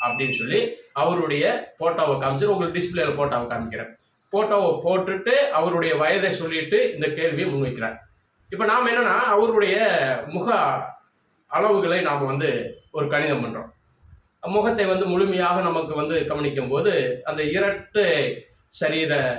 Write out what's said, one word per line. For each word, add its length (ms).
அப்படின்னு 400
சொல்லி 200
அவருடைய 880
போட்டோவை 400
காமிச்சு, 240
உங்களுக்கு 340
டிஸ்பிளேல 360
போட்டோவை 320
காமிக்கிறேன். 460
போட்டோவை 380
போட்டுட்டு 500
அவருடைய 460
வயதை 340
சொல்லிட்டு 480
இந்த 120
கேள்வியை 440
முன்வைக்கிறார். 460
இப்ப 140
நாம 260
என்னன்னா, 240
அவருடைய 420
முக 220
அளவுகளை 500
நாம 240
வந்து 260
ஒரு 160
கணிதம் 360
பண்றோம். 260
முகத்தை 400
வந்து 200
முழுமையாக 540
நமக்கு 340
வந்து 320
கவனிக்கும் 420
போது 560
அந்த 200
இரட்டை 680
சரீர 440